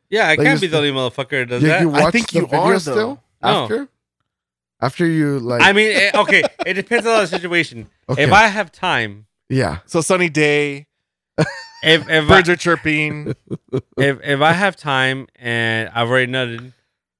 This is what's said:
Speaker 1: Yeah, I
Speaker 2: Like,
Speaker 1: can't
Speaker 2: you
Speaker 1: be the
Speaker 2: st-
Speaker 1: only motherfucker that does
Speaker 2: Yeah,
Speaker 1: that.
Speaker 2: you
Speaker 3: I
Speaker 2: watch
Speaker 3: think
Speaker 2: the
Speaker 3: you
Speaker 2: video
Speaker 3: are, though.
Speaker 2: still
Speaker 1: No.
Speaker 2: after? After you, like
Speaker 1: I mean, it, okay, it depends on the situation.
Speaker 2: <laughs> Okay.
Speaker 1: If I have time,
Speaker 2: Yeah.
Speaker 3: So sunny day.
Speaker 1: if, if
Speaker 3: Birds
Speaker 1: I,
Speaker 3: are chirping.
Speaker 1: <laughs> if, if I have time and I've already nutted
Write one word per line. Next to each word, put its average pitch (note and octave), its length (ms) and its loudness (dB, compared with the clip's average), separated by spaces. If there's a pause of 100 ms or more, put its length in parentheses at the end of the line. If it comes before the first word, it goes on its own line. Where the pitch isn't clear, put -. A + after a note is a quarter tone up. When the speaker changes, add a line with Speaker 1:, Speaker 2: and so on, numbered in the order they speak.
(120)
Speaker 1:
Yeah, G3+ 160 2
I D#3 80 2
Speaker 2:
Like, - 60 0
Speaker 1:
can't B3+ 200 2
Speaker 2:
you F#3 80 -2
Speaker 1:
be - 20 -6
the D#3 120 0
Speaker 2:
st- C#3+ 120 0
Speaker 1:
only C3+ 60 -2 (100)
motherfucker C3+ 200 -8 (100)
that B2 80 -4
does B2 140 -2
Speaker 2:
Yeah, D#3 60 2
Speaker 1:
that. E3+ 140 2
Speaker 2:
you E3 80 2
Speaker 3:
I C#3+ 140 2
Speaker 2:
watch E3+ 80 2
Speaker 3:
think A3+ 180 0
Speaker 2:
the F#3+ 100 0
Speaker 3:
you F3+ 60 -2
Speaker 2:
video - 140 0
Speaker 3:
are, G3+ 120 2
though. F#3+ 60 -4
Speaker 2:
still G#3+ 440 -4 (200)
Speaker 1:
No. - 60 0 (160)
Speaker 2:
after? A3+ 240 -6 (920)
After C3+ 260 -2
you, D3+ 320 0
like A#2+ 240 -2
Speaker 1:
I F#3+ 100 6
mean, G#3+ 180 2
it, G3 240 2
okay, G#3 280 2 (240)
it - 80 -4
depends G#3 320 -2
on A3+ 140 2
the G3 60 0
situation. E3+ 600 -4 (100)
Speaker 2:
<laughs> - 100 -18
Okay. B2+ 140 0
Speaker 1:
If D3 100 4
I G#3+ 140 6
have G3+ 240 -4
time, A2 560 -4 (220)
Speaker 2:
Yeah. G#2+ 380 -2
Speaker 3:
So E3+ 140 -2
sunny F3+ 280 0
day. D3 580 0 (960)
Speaker 1:
if, D#3 260 2
if D#3 200 0
Speaker 3:
Birds F3+ 200 6
Speaker 1:
I, F3+ 40 2
Speaker 3:
are E3+ 40 2
chirping. D3+ 840 -4
Speaker 1:
<laughs> - 320 -14 (260)
if, C#3 240 2
if C#3+ 180 -2
I D#3 120 6
have F#3 240 0
time C3 580 -2
and A2+ 580 -2
I've A#2 160 -2
already B2+ 220 2
nutted B2 420 -8 (480)